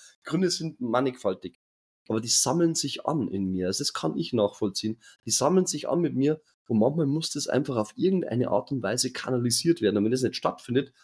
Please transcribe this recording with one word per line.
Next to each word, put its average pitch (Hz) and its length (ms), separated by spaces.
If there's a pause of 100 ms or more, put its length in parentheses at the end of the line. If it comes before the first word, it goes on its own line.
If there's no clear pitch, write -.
(240)
Gründe 175 260
sind 160 300
mannigfaltig. 120 800 (500)
Aber 110 120
die 117 80
sammeln 165 460
sich - 320
an 143 220
in 95 220
mir. 90 180
Also 101 160
das - 80
kann 160 240
ich - 160
nachvollziehen. 110 640 (280)
Die 117 40
sammeln 175 360
sich 147 220
an 170 120
mit 156 160
mir 147 240 (260)
und 113 120
manchmal 147 280
muss 151 240
das 147 160
einfach 139 300
auf 107 200
irgendeine 165 520
Art 120 240
und 127 100
Weise 120 300
kanalisiert 123 720
werden. 104 160
Und 101 60
wenn 110 80
das 127 100
nicht 117 140
stattfindet, - 560 (120)